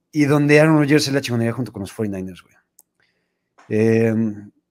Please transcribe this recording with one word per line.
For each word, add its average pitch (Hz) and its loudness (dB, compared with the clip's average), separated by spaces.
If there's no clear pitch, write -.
Y 147 0
donde 147 4
Aaron 156 4
Rodgers 147 2
es 135 -6
la 139 -2
chingonería 117 -4
junto 120 -8
con 98 -12
los 95 -12
forty-niners, 95 -10
güey. - -20
Em, 110 0